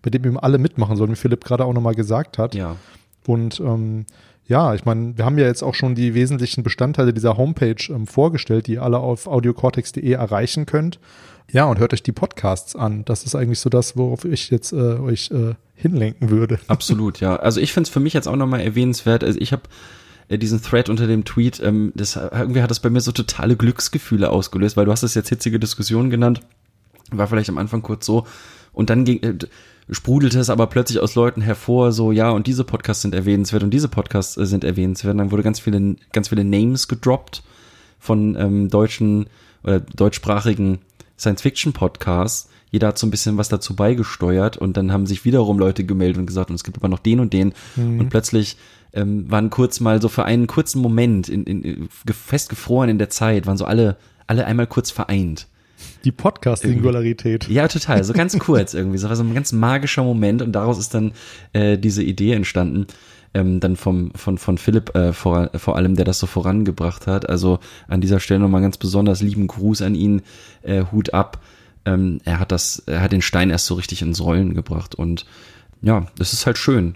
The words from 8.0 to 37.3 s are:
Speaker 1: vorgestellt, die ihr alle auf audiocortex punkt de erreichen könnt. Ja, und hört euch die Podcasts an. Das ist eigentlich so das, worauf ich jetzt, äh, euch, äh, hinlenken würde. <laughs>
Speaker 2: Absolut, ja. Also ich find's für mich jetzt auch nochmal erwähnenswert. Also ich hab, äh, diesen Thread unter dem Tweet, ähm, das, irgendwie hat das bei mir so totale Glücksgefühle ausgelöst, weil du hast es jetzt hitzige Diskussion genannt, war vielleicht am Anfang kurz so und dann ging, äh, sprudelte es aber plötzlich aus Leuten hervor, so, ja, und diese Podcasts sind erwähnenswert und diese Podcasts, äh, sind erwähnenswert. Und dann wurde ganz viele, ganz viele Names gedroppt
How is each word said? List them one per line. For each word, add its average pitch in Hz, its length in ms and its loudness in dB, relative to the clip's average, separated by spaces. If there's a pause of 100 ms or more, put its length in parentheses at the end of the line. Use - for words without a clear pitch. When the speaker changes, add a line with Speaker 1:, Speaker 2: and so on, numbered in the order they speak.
Speaker 1:
vorgestellt, 135 600 0
die 113 60 -2
ihr 123 100 -4
alle 123 160 2
auf 127 280 -4
audiocortex 120 640 0
punkt - 120 -6
de 123 80 2
erreichen 120 520 -2
könnt. 160 340 -2 (520)
Ja, 135 140 4
und 117 140 2
hört 120 140 2
euch - 100 -4
die 120 80 -2
Podcasts - 640 -4
an. 107 300 -4
Das 117 180 -2
ist 131 120 -6
eigentlich 120 240 0
so 127 100 -2
das, 123 280 2
worauf 127 280 -2
ich 165 240 -4
jetzt, - 240 -2
äh, 120 260 0
euch, 123 320 -4
äh, 113 240 -2 (200)
hinlenken 123 540 0
würde. 110 340 2
<laughs> - 40 -18
Speaker 2:
Absolut, 110 520 0
ja. 92 180 0
Also 110 220 0
ich - 140 -2
find's 170 160 0
für - 100 0
mich 151 140 0
jetzt 143 140 0
auch - 80 -2
nochmal 131 260 0
erwähnenswert. 117 640 2
Also - 160 0
ich 117 140 -2
hab, - 140 -6 (600)
äh, 104 80 -2
diesen 113 240 0
Thread 120 280 0
unter 110 180 0
dem 110 180 2
Tweet, 120 360 0
ähm, 107 340 0
das, - 200 -4
irgendwie 127 460 -2
hat 120 100 2
das 117 80 -2
bei 123 100 0
mir 120 120 2
so 123 100 -4
totale 117 440 0
Glücksgefühle 113 720 0
ausgelöst, 98 480 0
weil 101 80 4
du 104 60 2
hast 107 120 0
es 113 120 -2
jetzt 107 140 -2
hitzige 117 300 -2
Diskussion 113 500 -2
genannt, 120 320 2 (680)
war 104 160 -2
vielleicht 107 220 0
am 80 80 -6
Anfang 107 240 -4
kurz 107 240 -8
so 113 200 0 (460)
und 110 180 -2
dann 120 160 4
ging, 123 160 2
äh, 107 160 -4 (520)
sprudelte 127 500 2
es 117 100 0
aber 113 180 2
plötzlich 117 320 0
aus - 160 0
Leuten 120 260 2
hervor, 120 500 2
so, 110 200 2
ja, 110 200 4
und 107 160 0
diese 131 160 0
Podcasts - 380 -4
sind 101 120 -2
erwähnenswert 98 500 0
und 101 80 0
diese 143 160 2
Podcasts, - 500 -2
äh, 101 80 0
sind 95 180 0
erwähnenswert. 92 480 -2
Und 101 80 0
dann 98 120 0
wurde 104 120 2
ganz 110 160 0
viele, 101 360 0 (160)
ganz 107 180 -2
viele 104 140 0
Names 107 440 2
gedroppt - 560 -2 (560)